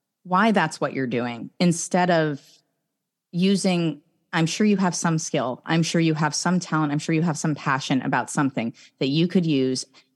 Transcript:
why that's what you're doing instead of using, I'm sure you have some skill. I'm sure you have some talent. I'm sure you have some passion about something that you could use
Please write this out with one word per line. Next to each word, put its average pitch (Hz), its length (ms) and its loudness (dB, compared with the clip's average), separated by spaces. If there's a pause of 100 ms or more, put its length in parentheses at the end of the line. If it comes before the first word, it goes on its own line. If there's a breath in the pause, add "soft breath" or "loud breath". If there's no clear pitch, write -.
(240)
why 185 280 2
that's 170 280 0
what 147 140 -4
you're 135 140 -2
doing 120 420 -6 (100)
instead 180 520 2
of 156 280 2 (920)
using, 175 680 0 (320)
I'm 165 140 2
sure 214 220 0
you 202 100 4
have 180 180 0
some 165 220 0
skill. 127 480 -4
I'm 165 180 2
sure 170 160 0
you 160 140 2
have 151 220 -2
some 175 240 0
talent. 156 320 -2
I'm 147 80 -2
sure 165 160 -2
you 156 80 2
have 156 160 -2
some 156 160 -2
passion 139 480 -2
about 131 260 -2
something 127 420 -2 (280 loud breath)
that 139 80 0
you 160 200 2
could 175 200 0
use 131 360 0 (320 soft breath)